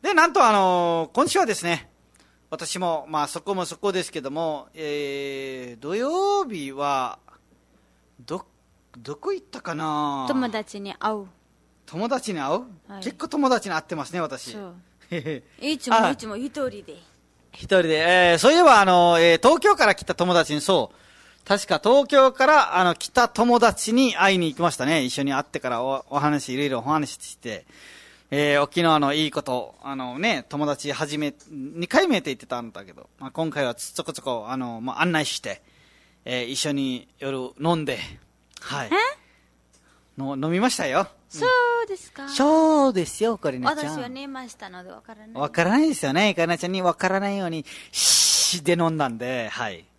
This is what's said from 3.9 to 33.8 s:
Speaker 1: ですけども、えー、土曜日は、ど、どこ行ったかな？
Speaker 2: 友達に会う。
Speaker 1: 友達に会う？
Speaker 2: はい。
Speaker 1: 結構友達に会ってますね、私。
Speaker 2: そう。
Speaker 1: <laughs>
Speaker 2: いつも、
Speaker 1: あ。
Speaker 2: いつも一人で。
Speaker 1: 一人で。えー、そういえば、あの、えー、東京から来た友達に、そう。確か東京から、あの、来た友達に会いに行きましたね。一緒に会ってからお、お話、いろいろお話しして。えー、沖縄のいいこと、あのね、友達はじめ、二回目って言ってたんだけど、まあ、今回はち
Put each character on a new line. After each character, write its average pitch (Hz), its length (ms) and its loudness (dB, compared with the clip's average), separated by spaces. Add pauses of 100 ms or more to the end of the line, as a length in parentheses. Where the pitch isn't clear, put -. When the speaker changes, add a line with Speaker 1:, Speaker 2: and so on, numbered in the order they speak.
Speaker 1:
で 180 100 -2
す - 80 -10
け 160 80 -8
ど 135 100 -8
も、 151 440 -6
え 139 1040 -8
ー、 - 20 -20
土 151 140 -8
曜 370 480 -2
日 156 300 -8
は、 135 460 -4 (1000)
ど、 147 260 -10 (520)
ど 123 180 -12
こ - 160 -8
行 381 100 -6
っ - 40 -20
た - 160 -16
か 170 120 -8
な？ 147 540 -4
Speaker 2:
友 254 220 -2
達 208 320 -10
に 196 140 -12
会 214 180 -4
う。 202 140 -10 (580)
Speaker 1:
友 196 240 -6
達 247 240 -4
に 156 80 -6
会 135 80 -4
う？ - 20 0 (380)
Speaker 2:
は 196 100 -16
い。 190 40 -14
Speaker 1:
結 254 100 -8
構 - 160 -10
友 277 200 0
達 233 200 0
に 165 60 -4
会 156 60 -2
っ - 40 -20
て 175 100 -8
ま 143 100 -8
す - 60 -16
ね、 180 80 -6
私。 131 320 -8
Speaker 2:
そ 208 80 -12
う。 180 160 -14 (400)
Speaker 1:
<laughs> 147 280 -8 (180)
Speaker 2:
い 285 160 -4
つ - 120 -10
も、 226 60 6
Speaker 1:
あ。 220 140 4
Speaker 2:
い 269 80 -4
つ 220 100 -14
も 208 80 -8
一 247 160 -8
人 208 320 -8
で。 - 140 -20 (560)
Speaker 1:
一 - 100 -20
人 185 200 4
で。 170 480 6
え - 40 6
ー、 - 20 0
そ 226 140 8
う - 20 8
い 330 40 6
え 359 60 8
ば、 254 160 10
あ 196 60 6
の、 175 340 6
え 170 160 8
ー、 - 40 0
東 285 200 6
京 415 160 6
か 226 120 4
ら 196 80 4
来 - 100 -16
た 185 80 -4
友 180 220 0
達 156 180 2
に、 147 80 -2
そ 156 320 0
う。 - 540 -20
確 196 180 0
か 165 180 0
東 262 220 6
京 269 260 6
か 262 140 2
ら、 294 320 4
あ 185 60 4
の、 175 100 4
来 - 160 -8
た 240 200 2
友 240 300 4
達 220 340 2
に 247 220 4
会 190 200 4
い - 20 2
に 165 120 0
行 135 80 -10
き 165 40 -4
ま 170 80 2
し - 80 -6
た 127 80 -2
ね。 151 180 2
一 127 80 -4
緒 143 120 -4
に 139 100 -2
会 135 80 0
っ - 20 -6
て - 160 -10
か 127 100 -6
ら 120 120 -2
お、 135 280 -4
お 143 100 -2
話、 143 340 -2
い 127 40 -4
ろ 143 60 -2
い 143 60 -2
ろ 127 100 -2
お - 40 -8
話 147 280 -2
し - 20 -12 (100)
し - 140 -16
て。 107 280 -12 (640)
え 143 300 2
ー、 - 20 4
沖 170 220 -2
縄 160 160 4
の 143 140 0
い 156 140 0
い 139 40 -4
こ 147 100 -6
と、 123 400 -6
あ 139 140 -12
の 127 240 -10
ね、 185 300 -4
友 147 180 -4
達 143 240 -4
は 147 160 -4
じ 147 100 -8
め、 147 160 -4 (160)
二 156 380 -10
回 339 220 2
目 233 80 2
っ 170 40 -2
て - 80 -8
言 131 60 -4
っ - 20 -20
て - 80 -20
た 123 140 -8
ん 117 120 -14
だ 95 140 -18
け 90 60 -20
ど、 - 180 -20 (100)
ま 269 80 -14
あ、 - 40 -14
今 160 180 -4
回 143 160 -4
は 120 80 -4
ち - 240 -12